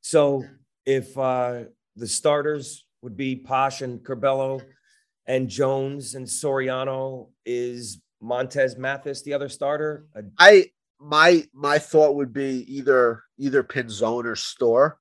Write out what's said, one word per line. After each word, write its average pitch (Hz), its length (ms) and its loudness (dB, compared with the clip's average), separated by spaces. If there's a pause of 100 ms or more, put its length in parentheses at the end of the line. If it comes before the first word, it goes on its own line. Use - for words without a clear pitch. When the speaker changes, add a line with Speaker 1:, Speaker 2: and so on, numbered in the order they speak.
Speaker 1:
So 143 440 2 (400)
if, 135 320 -2
uh, 123 480 -4 (320)
the 110 120 -12
starters 147 760 -2 (180)
would 113 140 -16
be 131 200 -6
Posh 131 440 -2
and 123 200 -10
Curbelo 135 600 -4 (640)
and 127 220 -2
Jones 135 680 -4
and 131 120 -14
Soriano, 131 1040 -6 (160)
is 120 540 -8 (200)
Montez 127 580 -2
Mathis 135 440 -8
the 143 120 -8
other 139 160 -6
starter? 151 560 -6 (100)
Uh, 110 60 -16 (160)
Speaker 2:
I, 185 320 10 (280)
my, 156 540 4
my 143 260 0
thought 151 380 2
would 135 160 -4
be 135 320 -6 (100)
either, 127 480 2 (140)
either 135 260 0
Pinzone 117 640 -4
or 113 120 -6
Storr. 127 640 0